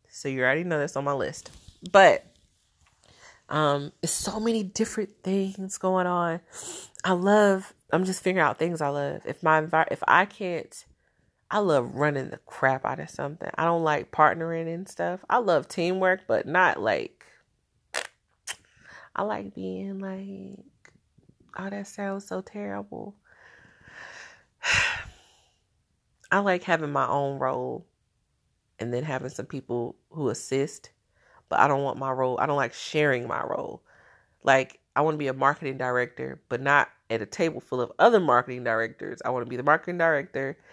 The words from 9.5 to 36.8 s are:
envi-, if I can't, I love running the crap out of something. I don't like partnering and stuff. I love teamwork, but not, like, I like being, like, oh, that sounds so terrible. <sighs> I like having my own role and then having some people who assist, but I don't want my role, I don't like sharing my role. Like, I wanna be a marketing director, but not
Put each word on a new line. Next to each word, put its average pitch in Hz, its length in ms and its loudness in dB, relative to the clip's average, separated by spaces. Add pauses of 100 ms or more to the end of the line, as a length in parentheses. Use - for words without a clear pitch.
envi-, 160 300 2
if - 160 -4
I 175 200 6
can't, - 580 -8 (680)
I 202 80 0
love 143 380 2
running 143 340 0
the - 80 -12
crap - 460 0
out 135 160 -2
of 151 100 -12
something. 143 460 -8
I 160 80 -2
don't 170 180 2
like 151 300 0
partnering 165 600 2
and 180 160 -10
stuff. 175 400 -4
I 240 100 4
love 175 300 2
teamwork, 185 580 0
but - 200 0
not, 165 340 2
like, 95 460 -2 (1900)
I - 80 -4
like 202 320 -6
being, 190 440 -8
like, 196 640 -12 (960)
oh, 196 100 -10
that 202 180 -10
sounds 196 400 -8
so 185 140 -6
terrible. 202 760 -12 (1500)
<sighs> - 1700 -8
I 185 80 4
like 190 240 0
having 160 300 -2
my 135 140 0
own 139 320 -2
role 131 480 -4 (920)
and 120 160 -6
then 127 100 -2
having 131 240 -6
some - 160 -10
people 123 520 -6 (140)
who 143 200 -2
assist, - 600 -4 (600)
but - 80 2
I 139 100 8
don't 139 140 2
want 135 160 -4
my 135 120 -4
role, 127 300 -2
I 135 60 2
don't 147 100 0
like 131 160 -2
sharing 135 560 0
my - 160 -4
role. - 380 -6 (600)
Like, 135 380 2 (140)
I 135 60 2
wanna 156 160 2
be 147 120 -4
a 131 60 -2
marketing 135 440 0
director, 127 720 -4
but 123 120 -4
not 139 300 4 (180)